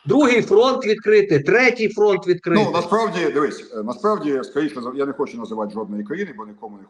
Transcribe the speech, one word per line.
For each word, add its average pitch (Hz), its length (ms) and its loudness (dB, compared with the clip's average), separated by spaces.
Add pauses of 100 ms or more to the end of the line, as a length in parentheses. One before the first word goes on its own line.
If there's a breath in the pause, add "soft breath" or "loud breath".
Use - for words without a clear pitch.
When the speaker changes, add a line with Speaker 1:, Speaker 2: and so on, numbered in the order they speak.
Speaker 1:
другий 240 360 4
фронт 240 440 4
відкрити, 208 540 2
третій 220 500 2
фронт 196 380 0
відкрити. 175 380 2
Speaker 2:
Ну, 165 60 -2
насправді, 175 600 -2
дивись, 135 440 -4
е, 107 80 -8
насправді, 151 600 -2
скоріше 139 380 -6
за, 123 140 -10
я 139 100 -4
не 139 80 -6
хочу 131 240 -6
називати 107 360 -8
жодної 104 300 -8
країни, 160 340 -10
бо 107 80 -14
нікому 104 320 -18
не 98 120 -20